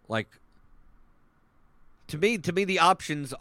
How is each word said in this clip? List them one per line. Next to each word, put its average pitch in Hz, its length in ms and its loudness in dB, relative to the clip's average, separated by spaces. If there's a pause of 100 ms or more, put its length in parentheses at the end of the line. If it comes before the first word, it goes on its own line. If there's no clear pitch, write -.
like, 110 200 -4 (1800)
to 151 100 -10
me, 214 200 2
to 170 160 -4
me, 190 120 0
the 185 140 0
options 151 600 2